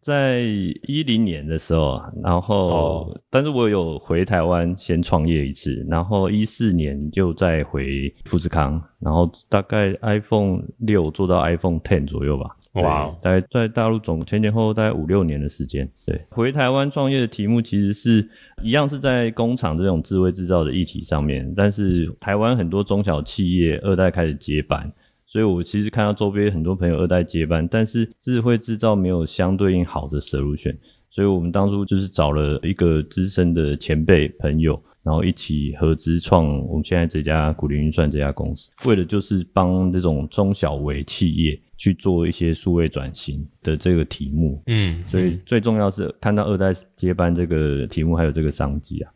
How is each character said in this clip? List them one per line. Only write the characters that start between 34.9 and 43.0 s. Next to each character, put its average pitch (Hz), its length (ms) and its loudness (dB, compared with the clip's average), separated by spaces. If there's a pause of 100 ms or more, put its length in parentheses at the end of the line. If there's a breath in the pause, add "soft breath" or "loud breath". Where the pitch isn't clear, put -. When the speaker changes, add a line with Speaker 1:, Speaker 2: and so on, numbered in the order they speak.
Speaker 1:
然 78 120 0
后 82 80 2
一 92 100 0
起 71 440 -4
合 80 180 2
资 82 240 -2
创 80 480 2
我 - 80 -6
们 76 100 -2
现 90 140 0
在 85 80 2
这 78 160 -4
家 76 300 2
古 73 160 -4
灵 73 160 0
运 78 80 0
算 76 180 2
这 73 80 -2
家 71 140 -2
公 71 220 -4
司， - 160 -16 (140)
为 117 120 6
的 92 80 2
就 101 160 -2
是 92 320 -2
帮 92 400 2
这 90 80 0
种 76 280 0
中 101 260 0
小 73 200 -2
微 71 300 -4
企 82 320 0
业 78 220 0 (180 soft breath)
去 - 180 2
做 85 320 0
一 82 40 0
些 85 240 0
数 87 200 -2
位 85 140 2
转 67 260 -8